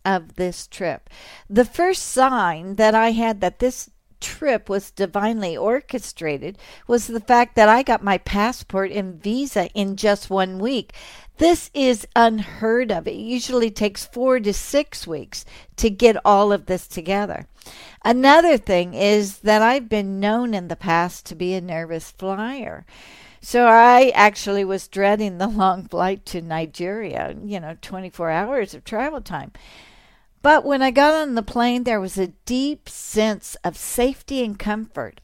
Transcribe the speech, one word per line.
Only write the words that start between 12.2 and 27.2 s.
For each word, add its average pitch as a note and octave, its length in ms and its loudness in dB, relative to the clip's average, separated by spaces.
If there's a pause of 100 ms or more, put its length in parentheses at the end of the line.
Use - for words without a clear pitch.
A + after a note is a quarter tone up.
of. E3 160 -4
It - 80 -6
usually A#3 560 -2
takes G3+ 340 -4
four B3+ 360 0
to G3+ 100 -2
six - 560 -4
weeks D3+ 380 -12 (320)
to A3+ 120 2
get G#3+ 360 4
all G3+ 260 6
of G3+ 140 -2
this F3+ 200 -4
together. F#3+ 640 -6 (560)
Another C#4 540 6
thing F3+ 360 -2
is G3+ 460 0
that G#3+ 220 4
I've A#3+ 260 2
been G3 320 -4
known A3 340 0
in F3+ 140 -6
the E3 80 -8
past E3+ 520 -2
to E3+ 80 -14
be F3+ 180 -4
a F#3 80 -4
nervous E3 500 -8
flyer. G#3 720 -10 (540)
So A#3+ 280 2
I A#3+ 460 8
actually G3+ 520 2
was F#3+ 240 -6
dreading G3+ 480 0
the F#3 100 -2
long F#3+ 400 0
flight F#3 380 -4
to F3 160 -10
Nigeria, E3 1000 -8